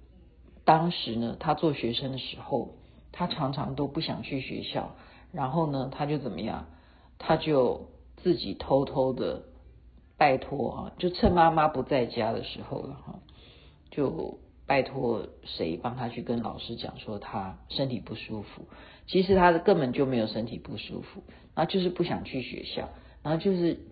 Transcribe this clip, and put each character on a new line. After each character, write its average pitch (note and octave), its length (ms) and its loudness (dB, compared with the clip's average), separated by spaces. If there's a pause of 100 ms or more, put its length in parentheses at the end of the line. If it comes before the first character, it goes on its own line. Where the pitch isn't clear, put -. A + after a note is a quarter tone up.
(640)
当 E3 260 6
时 A2+ 260 -4
呢， A#2 240 -2
他 D#3 140 0
做 D#3 180 2
学 A#2 220 -2
生 C3+ 180 -4
的 C3+ 60 -6
时 - 200 -10
候， - 360 -4 (360)
他 F3 160 -4
常 C#3 280 -2
常 C3+ 200 -4
都 C#3+ 120 -2
不 D#3 160 -4
想 A#2 200 -4
去 C3+ 200 -4
学 - 200 -8
校， - 320 -6 (380)
然 C3+ 180 -4
后 E3 160 2
呢， C3+ 240 -2
他 D3 140 -4
就 D3 140 -2
怎 B2 120 -6
么 F2 120 -6
样？ G2 240 -6 (520)
他 D#3+ 200 2
就 C3 500 2 (280)
自 F3 180 4
己 - 180 -6
偷 C3+ 320 2
偷 C3 300 0
的 G#2 300 -4 (760)
拜 C#3 180 6
托 C3 340 -4
啊， - 280 -8
就 F#3 100 2
趁 F#3 240 4
妈 E3 180 8
妈 D#3 180 6
不 C3+ 140 0
在 B2+ 220 2
家 A2+ 280 -2
的 G#2+ 120 -4
时 - 160 -10
候 - 200 -8
了 C3+ 220 -10
哈， - 180 -14 (680)
就 G2 480 -2 (280)
拜 C3+ 160 4
托 A#2 440 -2 (160)
谁 E2+ 400 -4
帮 A#2+ 140 -4
他 A#2 140 -4
去 A#2+ 100 -8
跟 A#2+ 220 -2
老 - 160 -6
师 A#2 180 -10
讲 - 220 -10
说 G#2 200 -8
他 F#2+ 380 -8 (140)
身 C#3 180 -2
体 A#2+ 100 -4
不 A2 160 -10
舒 G#2+ 280 -10
服。 - 220 -16 (420)
其 F#3 160 4
实 F#3+ 140 6
他 F3 160 10
根 E3+ 260 6
本 B2+ 160 0
就 C#3+ 100 4
没 C3 140 0
有 A2 80 2
身 A2+ 180 -4
体 G#2+ 140 -8
不 A2+ 180 -10
舒 - 240 -10
服， - 220 -16 (320)
然 D#3+ 100 0
后 - 80 -4
就 G3 80 2
是 F3+ 80 2
不 F3 160 0
想 - 200 -4
去 C3 180 -6
学 - 220 -10
校， - 260 -8 (320)
然 D3 100 0
后 D#3+ 100 0
就 G3 100 4
是 E3+ 260 2 (140)